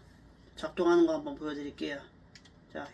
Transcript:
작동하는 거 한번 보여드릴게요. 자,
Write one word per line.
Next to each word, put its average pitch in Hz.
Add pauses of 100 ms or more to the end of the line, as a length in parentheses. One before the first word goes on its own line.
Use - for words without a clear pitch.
(540)
작동하는 170
거 160
한번 147
보여드릴게요. 147 (720)
자, 147